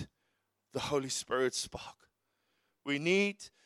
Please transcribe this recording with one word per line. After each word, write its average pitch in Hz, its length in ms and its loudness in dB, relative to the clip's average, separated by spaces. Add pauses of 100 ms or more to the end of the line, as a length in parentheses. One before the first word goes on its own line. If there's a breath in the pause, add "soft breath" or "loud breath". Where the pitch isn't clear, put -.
(720)
the 135 80 -6
Holy 135 300 -2
Spirit 127 440 0
spark. - 420 -8 (880)
We 143 140 0
need 196 380 4 (280)